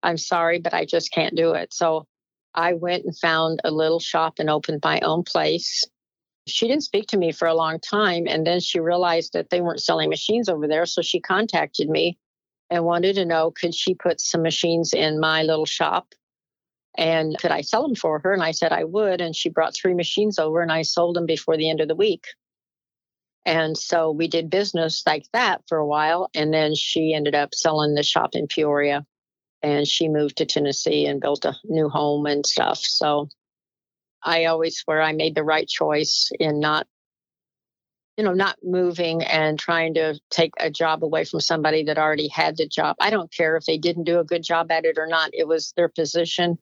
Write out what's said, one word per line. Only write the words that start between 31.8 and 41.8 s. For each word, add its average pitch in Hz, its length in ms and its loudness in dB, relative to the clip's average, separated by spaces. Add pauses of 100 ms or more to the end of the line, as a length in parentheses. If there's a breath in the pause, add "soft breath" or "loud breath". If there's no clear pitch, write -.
home 147 380 0
and 143 180 0
stuff. - 340 0
So 147 500 0 (920)
I 165 240 2
always 165 300 0
swear 156 240 0
I 156 120 2
made 156 240 0
the 156 80 0
right 160 220 2
choice 151 720 0
in 151 200 0
not, 151 300 0 (1300)
you 214 80 0
know, 185 100 2
not 190 280 0
moving 175 600 0
and 156 360 0
trying 165 360 -2
to 156 340 0
take 165 300 0
a 165 100 0
job 160 360 0
away 160 200 0
from 160 160 -4
somebody 156 440 2